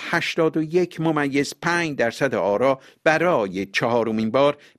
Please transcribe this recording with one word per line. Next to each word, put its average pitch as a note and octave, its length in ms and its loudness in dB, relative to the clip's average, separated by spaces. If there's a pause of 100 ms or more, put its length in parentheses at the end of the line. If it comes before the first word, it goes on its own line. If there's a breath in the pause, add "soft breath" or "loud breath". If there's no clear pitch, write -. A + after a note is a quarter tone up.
هشتاد D#3+ 480 0
و D#3 60 0
یک E3+ 380 -2
ممیز C#3+ 600 0
پنج E3+ 360 -2
درصد A#2+ 380 0
آرا G#2 440 2 (240 loud breath)
برای C#3 600 2
چهارمین A2 680 0
بار C#3+ 260 2 (220 soft breath)